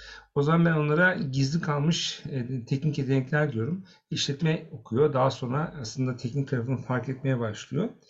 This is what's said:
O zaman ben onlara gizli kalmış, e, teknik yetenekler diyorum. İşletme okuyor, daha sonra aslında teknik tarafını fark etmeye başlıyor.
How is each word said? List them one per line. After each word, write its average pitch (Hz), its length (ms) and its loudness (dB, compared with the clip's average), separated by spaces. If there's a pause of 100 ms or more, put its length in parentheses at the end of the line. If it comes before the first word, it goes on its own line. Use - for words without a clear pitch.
(340)
O 143 80 4
zaman 165 220 6
ben 170 80 6
onlara 156 420 4
gizli 135 460 0
kalmış, 147 680 0
e, 127 340 -4
teknik 147 340 0
yetenekler 135 540 2
diyorum. 139 320 -2 (260)
İşletme 156 600 -2
okuyor, 143 400 2
daha 131 180 4
sonra 131 500 -4
aslında 127 360 -4
teknik 131 320 -4
tarafını 123 280 -2
fark 120 320 -4
etmeye 131 320 -2
başlıyor. 127 480 -4 (220)